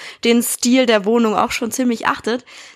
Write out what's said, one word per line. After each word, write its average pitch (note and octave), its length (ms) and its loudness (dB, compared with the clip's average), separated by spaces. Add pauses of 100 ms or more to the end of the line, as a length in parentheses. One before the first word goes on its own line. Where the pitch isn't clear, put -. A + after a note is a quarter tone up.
(240)
den A#3 180 4
Stil B3 440 0
der G#3+ 180 2
Wohnung A3 320 2
auch A3 160 0
schon A3+ 200 -6
ziemlich B3 360 -2
achtet. B3 380 -4 (300)